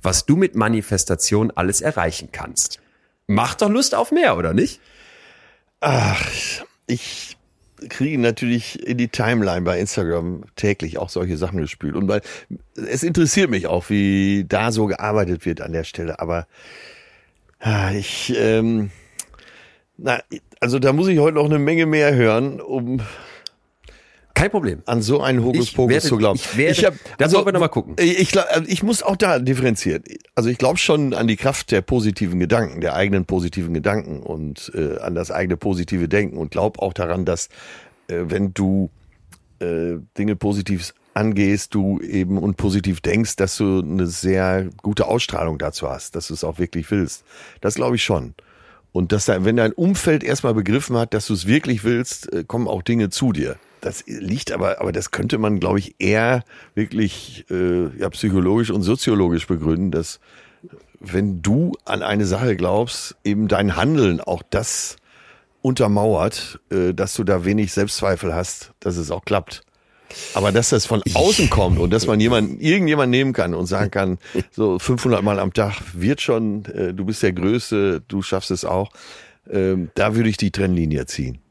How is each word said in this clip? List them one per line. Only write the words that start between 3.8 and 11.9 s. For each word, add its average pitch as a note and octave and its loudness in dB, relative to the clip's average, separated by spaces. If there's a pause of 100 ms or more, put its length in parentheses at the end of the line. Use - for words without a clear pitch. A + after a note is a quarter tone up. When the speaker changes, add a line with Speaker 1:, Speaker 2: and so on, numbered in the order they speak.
Speaker 1:
auf - 0
mehr, D4+ 4
oder E2 0
nicht? - 2 (1000)
Speaker 2:
Ach, A#2 0 (600)
ich - -6 (520)
kriege D3 -2
natürlich A#2+ 0
in B2 -2
die A#2+ 0
Timeline G#2+ 2
bei F2+ 0
Instagram E2+ -2 (120)
täglich E2 -2
auch F#2+ -6
solche F2+ -2
Sachen F2+ -4
gespült. D2+ -6